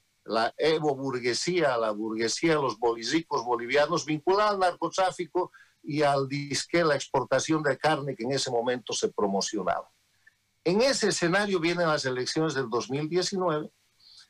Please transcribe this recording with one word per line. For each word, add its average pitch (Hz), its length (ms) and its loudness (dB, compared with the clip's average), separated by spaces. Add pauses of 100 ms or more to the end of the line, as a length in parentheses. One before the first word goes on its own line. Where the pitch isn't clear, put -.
(260)
la 113 320 0
evo 151 380 2
burguesía, 131 800 0
la 110 140 0
burguesía, 113 640 0
los 127 220 0
boliricos 120 640 0
bolivianos, 127 640 0
vinculada 185 460 2
al 196 80 -2
narcotráfico 180 920 0 (320)
y 147 180 -2
al 139 260 2
disque 143 560 -2
la 151 120 4
exportación 135 640 0
de 143 160 0
carne 143 380 -2
que 113 80 -8
en 127 80 -2
ese 135 180 -2
momento 117 440 -2
se 110 160 -2
promocionaba. 98 800 -2 (720)
En 185 180 2
ese 240 280 2
escenario 185 500 0
vienen 170 300 0
las 147 160 0
elecciones 135 480 -2
del 131 160 -4
dos 110 200 -2
mil 151 200 -4
diecinueve 175 600 -2 (600)